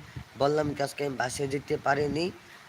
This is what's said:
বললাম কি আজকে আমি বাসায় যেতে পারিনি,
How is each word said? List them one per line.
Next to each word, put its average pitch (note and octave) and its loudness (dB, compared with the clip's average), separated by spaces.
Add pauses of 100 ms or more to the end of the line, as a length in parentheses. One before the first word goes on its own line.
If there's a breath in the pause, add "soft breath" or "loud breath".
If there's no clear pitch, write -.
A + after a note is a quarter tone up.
(420 loud breath)
বললাম D3 4
কি - -2
আজকে - -6
আমি C3+ -2
বাসায় C3+ -2
যেতে D3 0 (100)
পারিনি, C#3+ 2 (440 loud breath)